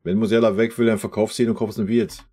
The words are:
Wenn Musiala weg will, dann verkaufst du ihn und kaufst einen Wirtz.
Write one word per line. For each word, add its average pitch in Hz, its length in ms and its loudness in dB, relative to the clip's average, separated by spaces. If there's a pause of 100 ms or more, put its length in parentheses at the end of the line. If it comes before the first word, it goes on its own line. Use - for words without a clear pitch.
Wenn 92 160 -2
Musiala 110 380 2
weg 113 200 0
will, 120 100 2
dann 110 120 2
verkaufst 107 400 -4
du 123 60 2
ihn 113 60 0
und 110 40 0
kaufst 107 240 -6
einen 104 80 -2
Wirtz. 113 460 -2